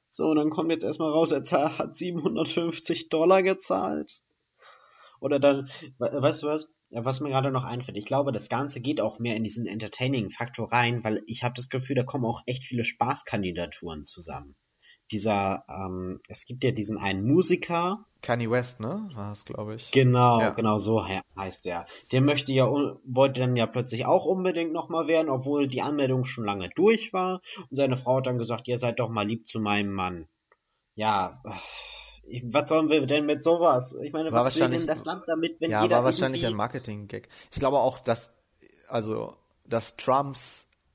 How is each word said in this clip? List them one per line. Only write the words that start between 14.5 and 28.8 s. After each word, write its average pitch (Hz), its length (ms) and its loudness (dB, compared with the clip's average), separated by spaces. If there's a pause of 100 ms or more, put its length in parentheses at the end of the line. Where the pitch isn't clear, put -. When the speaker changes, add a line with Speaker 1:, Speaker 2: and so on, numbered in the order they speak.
Speaker 1:
Dieser, 101 580 0
ähm, 92 580 -8
es - 180 -8
gibt 123 180 -6
ja 127 80 2
diesen 104 260 -4
einen 98 280 -2
Musiker. 175 800 2 (160)
Speaker 2:
Kanye 117 280 -2
West, 123 320 -2
ne? 190 320 -6
War 104 180 -8
es, 104 140 -12
glaub 107 240 -8
ich. 113 220 -12
Speaker 1:
Genau, 123 500 8
Speaker 2:
Ja. 113 80 4
Speaker 1:
genau 110 300 2
so 104 260 2
he-, 95 160 -4 (160)
heißt 95 280 -8
er. 85 200 -6 (260)
Der 127 100 4
möchte 139 300 2
ja 131 140 4
un-, 135 400 0
wollte 131 360 4
dann 127 140 2
ja 113 120 2
plötzlich 123 380 -4
auch 180 200 2
unbedingt 170 480 0
nochmal 160 340 -2
werden, 160 220 2
obwohl 139 380 0
die 127 140 -4
Anmeldungen 131 440 0
schon 123 200 -6
lange 98 300 -2
durch 214 380 4
war. 185 280 -4 (280)
Und 131 60 -10
seine 131 200 2
Frau 127 220 0
hat 131 100 -2
dann 123 100 0
gesagt, 113 300 -4
„Ihr 123 100 0
seid 120 220 -2